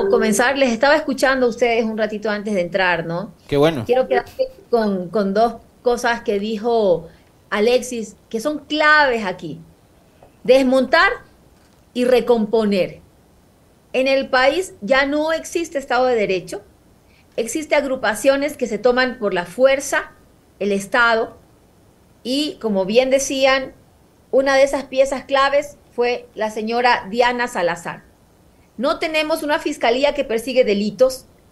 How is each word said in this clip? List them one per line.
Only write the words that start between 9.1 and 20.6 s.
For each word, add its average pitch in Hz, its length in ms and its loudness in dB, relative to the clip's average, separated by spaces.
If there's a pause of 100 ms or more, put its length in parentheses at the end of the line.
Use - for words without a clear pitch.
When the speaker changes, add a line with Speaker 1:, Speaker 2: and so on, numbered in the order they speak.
Speaker 1:
aquí. 175 360 -8 (840)
Desmontar 262 680 4 (840)
y 247 120 0
recomponer. 220 960 2 (920)
En 262 160 0
el 269 220 0
país 277 500 0
ya 262 260 2
no 302 260 -2
existe 320 460 -6
Estado 254 280 0
de 247 100 2
Derecho, 185 460 -4 (760)
existe 302 400 -4
agrupaciones 269 800 0
que 247 100 -4
se 208 120 -6
toman 247 420 0
por 196 120 -2
la 180 120 -2
fuerza 269 680 0 (460)
el 202 140 -2